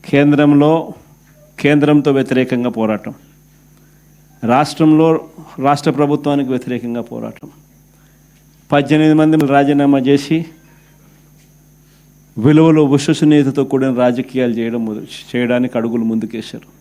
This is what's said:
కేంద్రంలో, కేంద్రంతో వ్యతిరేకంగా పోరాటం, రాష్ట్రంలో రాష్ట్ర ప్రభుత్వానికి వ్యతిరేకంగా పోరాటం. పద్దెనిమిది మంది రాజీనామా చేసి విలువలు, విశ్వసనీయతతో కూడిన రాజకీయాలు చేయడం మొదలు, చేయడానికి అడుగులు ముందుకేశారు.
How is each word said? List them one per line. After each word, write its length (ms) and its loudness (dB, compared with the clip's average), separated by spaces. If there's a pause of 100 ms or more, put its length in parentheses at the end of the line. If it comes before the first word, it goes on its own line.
(100)
కేంద్రంలో, 800 2 (680)
కేంద్రంతో 520 2
వ్యతిరేకంగా 580 -2
పోరాటం, 440 -6 (1300)
రాష్ట్రంలో 760 2 (420)
రాష్ట్ర 280 0
ప్రభుత్వానికి 600 -2
వ్యతిరేకంగా 500 -6
పోరాటం. 500 -14 (1200)
పద్దెనిమిది 420 2
మంది 220 4 (100)
రాజీనామా 520 2
చేసి 480 0 (1900)
విలువలు, 440 4
విశ్వసనీయతతో 840 0
కూడిన 300 -2
రాజకీయాలు 580 -2
చేయడం 320 -4
మొదలు, 520 -12
చేయడానికి 420 -2
అడుగులు 260 -4
ముందుకేశారు. 640 -8 (120)